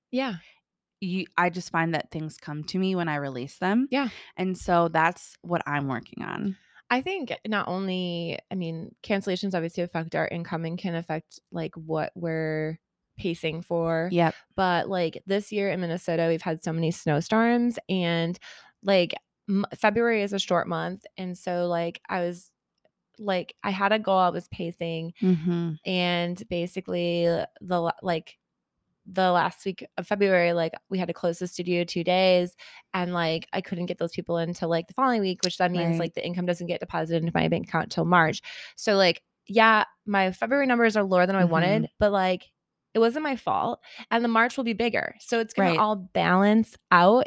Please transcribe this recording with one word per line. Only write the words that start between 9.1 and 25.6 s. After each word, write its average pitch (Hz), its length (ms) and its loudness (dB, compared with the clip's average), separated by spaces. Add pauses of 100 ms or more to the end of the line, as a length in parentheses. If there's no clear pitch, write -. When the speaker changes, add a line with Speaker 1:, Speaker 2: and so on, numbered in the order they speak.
Speaker 1:
obviously 170 280 -4
affect 165 340 -6
our 160 120 0
income 165 360 -6
and 165 140 -6
can 175 160 -4
affect, 165 440 -8 (140)
like, 165 240 -8
what 160 380 -4
we're 160 640 -4 (400)
pacing 165 440 -4
for. 165 500 -2
Speaker 2:
Yep. 170 220 4 (220)
Speaker 1:
But, 180 320 2
like, 180 380 -2
this 202 260 -2
year 196 180 0
in 185 100 -2
Minnesota, 170 480 0
we've 165 140 0
had 160 220 -4
so 165 80 -2
many 165 180 0
snowstorms 226 880 2 (120)
and, 170 480 0 (440)
like, 190 300 4 (360)
m-, 196 260 0
February 226 480 2
is 202 100 -4
a 196 60 -4
short - 280 0
month. 170 380 -6 (140)
And 180 180 -8
so, 175 300 -2
like, 170 420 -2
I 185 140 -4
was, 175 280 -6 (680)
like, 190 440 -4
I 202 80 -2
had 196 220 2
a 220 60 4
goal 196 200 2
I 180 120 6
was 175 180 -6
pacing 170 640 -6 (100)
Speaker 2:
Mm-hmm. 170 500 2 (120)